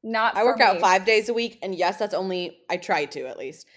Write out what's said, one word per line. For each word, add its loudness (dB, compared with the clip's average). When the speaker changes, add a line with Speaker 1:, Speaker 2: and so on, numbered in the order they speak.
Speaker 1:
Not 0
Speaker 2:
I 2
Speaker 1:
for 4
Speaker 2:
work 2
out 6
Speaker 1:
me. -2
Speaker 2:
five 4
days 4
a -4
week, -4
and -6
yes, 0
that's -4
only, -4
I -2
try -2
to -10
at -12
least. -14